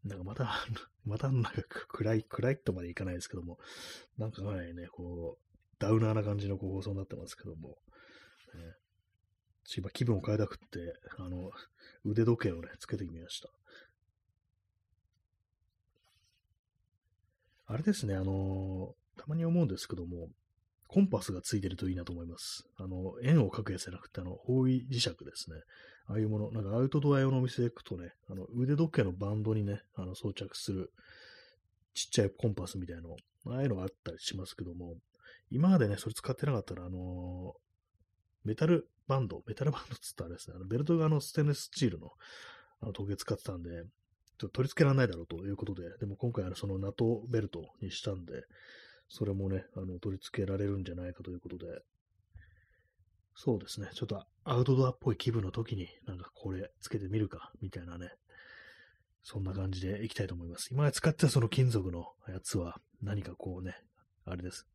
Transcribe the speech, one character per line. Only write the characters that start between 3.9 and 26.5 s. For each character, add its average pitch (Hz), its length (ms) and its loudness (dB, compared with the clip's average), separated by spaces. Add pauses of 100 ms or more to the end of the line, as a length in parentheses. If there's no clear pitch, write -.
な 110 100 -2
ん 110 40 -4
か 95 100 -8
か 101 100 -2
な 92 120 -2
り 85 100 -10
ね、 87 140 -10
こ 85 520 -8
う、 - 180 -20 (200)
ダ 104 140 4
ウ 110 80 8
ナ 110 120 4
ー - 20 2
な 107 100 2
感 104 160 0
じ 101 100 -2
の 98 80 0
こ 95 120 -4
う - 20 -2
放 95 100 -2
送 98 100 -4
に 98 60 -2
な 98 60 -4
っ - 40 -10
て - 80 -10
ま 95 120 -10
す - 100 -14
け - 60 -20
ど 92 120 -10
も、 76 220 -14 (760)
ね、 82 60 -14 (1000)
ち - 100 -12
ょ - 0 -
っ - 20 -4
と - 60 -2
今 95 100 -4
気 - 140 2
分 113 120 6
を - 40 0
変 107 140 2
え - 20 2
た 104 100 4
く - 80 -8
っ - 20 -14
て、 - 420 -10 (180)
あ 90 120 -8
の、 90 220 -6 (520)
腕 107 220 4
時 117 180 4
計 101 80 2
を 82 100 -6
ね、 - 80 -14 (100)
つ - 80 -16
け 107 100 -4
て 98 80 -4
み 82 160 -10
ま 82 80 -16
し - 120 -10
た。 - 80 -18 (4000)
あ 110 100 -2
れ 156 60 0
で 208 100 6
す - 140 0
ね、 98 80 2
あ 95 80 2
の、 95 720 0 (200)
た - 120 -18
ま 151 80 0
に 165 100 2
思 170 160 6
う 160 40 6
ん - 20 2
で 95 100 0
す - 100 -8
け - 80 -4
ど 87 100 -6
も、 82 240 -6 (580)
コ - 140 6
ン 196 60 8
パ 123 140 2
ス - 100 -4
が 90 100 -4
つ - 140 -2
い 98 60 2
て 95 80 0
る 90 80 -4
と 98 100 -2
い 92 60 2
い - 20 0
な 87 80 -4
と 90 80 -6
思 85 120 -6
い - 20 -8
ま 85 140 -8
す。 - 280 -10 (100)
あ 95 100 -6
の、 92 340 -4
円 135 240 8
を 92 60 0
描 - 100 -4
く 101 100 -4
や 92 60 -2
つ - 60 -8
じ - 80 -8
ゃ - 20 -10
な 92 60 -10
く - 100 -20
て、 - 120 -8
あ - 20 -6
の、 90 100 -4
方 127 340 4
位 127 220 4
磁 127 80 0
石 - 120 2
で 85 60 -8 (200)
す - 160 -10
ね。 80 60 -10 (500)
あ 104 60 -4
あ 107 60 2
い 110 40 4
う 107 60 2
も 107 100 2
の、 107 120 -2